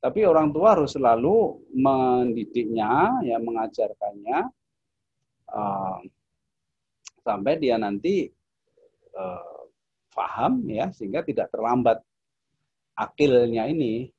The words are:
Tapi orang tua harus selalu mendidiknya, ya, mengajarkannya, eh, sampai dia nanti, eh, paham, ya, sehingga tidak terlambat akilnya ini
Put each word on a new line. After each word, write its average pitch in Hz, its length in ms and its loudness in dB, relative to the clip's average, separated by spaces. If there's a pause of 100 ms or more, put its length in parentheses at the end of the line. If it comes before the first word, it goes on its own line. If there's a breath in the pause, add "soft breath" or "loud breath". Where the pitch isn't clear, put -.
Tapi 131 240 0
orang 156 240 4
tua 190 240 6
harus 143 160 0
selalu 139 800 2
mendidiknya, 123 1500 2
ya, 117 160 -2
mengajarkannya, 110 960 -4 (1080)
eh, 98 500 -6 (1300)
sampai 104 320 -2
dia 123 240 0
nanti, 117 480 -2 (880)
eh, 175 400 -12 (560)
paham, 127 560 -2
ya, 135 240 -4
sehingga 117 320 -6
tidak 113 240 -2
terlambat 113 560 0 (960)
akilnya 120 640 2
ini 127 540 -4